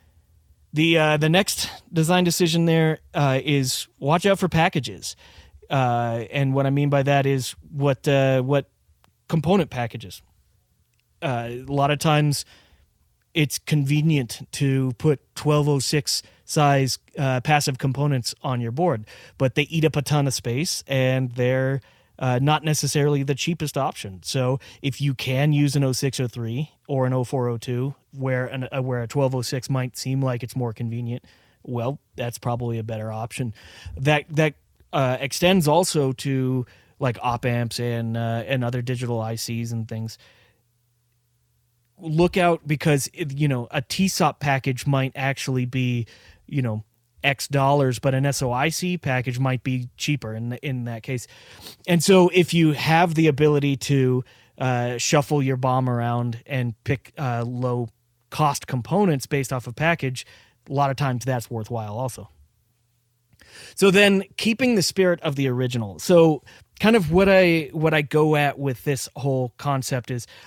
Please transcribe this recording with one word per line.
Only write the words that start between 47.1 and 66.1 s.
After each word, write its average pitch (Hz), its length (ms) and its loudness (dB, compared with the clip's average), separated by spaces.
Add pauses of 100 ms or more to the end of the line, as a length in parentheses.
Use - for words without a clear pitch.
X - 280 -2
dollars, 139 500 0
but 135 140 0
an 135 120 0
S 139 160 -2
O 123 120 -2
I 139 160 0
C 180 280 -4
package 127 420 -4
might 131 220 -2
be 127 360 -4
cheaper 123 360 -4
in 113 160 -8
the, 123 160 -10
in 127 200 -6
that 117 180 -10
case. 131 240 -8 (580)
And 175 160 2
so 185 280 8
if 180 240 2
you 165 180 6
have 160 440 4
the 160 120 4
ability 143 480 4
to, 127 480 2 (340)
uh, 123 400 -2
shuffle 147 460 2
your 131 140 0
bom 127 320 0
around 120 560 -2
and 123 400 -6
pick, - 320 -4
uh, 120 280 -4
low 123 440 -4 (400)
cost - 380 0
components 151 580 0
based 139 260 -4
off 127 160 -6
of 117 80 -12
package, 147 500 -2 (440)
a 143 40 -10
lot 139 160 2
of 135 60 -4
times 123 300 -2
that's 127 260 -4
worthwhile 110 460 -8
also. 120 320 -8 (1500)
So 196 160 4
then 196 320 6 (120)
keeping 233 400 2
the 190 60 4
spirit 180 400 2
of 147 140 -2
the 135 120 0
original. 123 520 -2
So 165 440 6 (360)